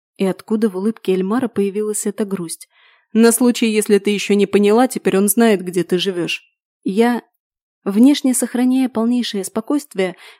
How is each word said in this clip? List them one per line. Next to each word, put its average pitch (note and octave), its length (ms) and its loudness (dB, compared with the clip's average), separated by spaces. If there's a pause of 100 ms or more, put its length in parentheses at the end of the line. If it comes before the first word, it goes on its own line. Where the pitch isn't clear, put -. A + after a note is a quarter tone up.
(180)
И G3 80 -2
откуда G#3+ 440 -2
в F3+ 80 -10
улыбке G3 360 -4
Эльмара G3 340 -2
появилась G#3 580 -4
эта G#3 200 -6
грусть? F#3 420 -10 (460)
«На A3+ 180 6
случай, A#3+ 360 2
если G#3+ 300 2
ты G3+ 140 0
ещё G3+ 240 0
не G3+ 100 4
поняла, G#3 420 2
теперь F#3+ 300 -2
он G3+ 100 2
знает, G#3 360 2
где F3 200 -4
ты F3+ 140 -2
живёшь». F3 460 -4 (400)
Я A#3 400 0 (600)
Внешне B3+ 500 4
сохраняя B3+ 560 0
полнейшее A3+ 540 -2
спокойствие, G3+ 720 -4 (240)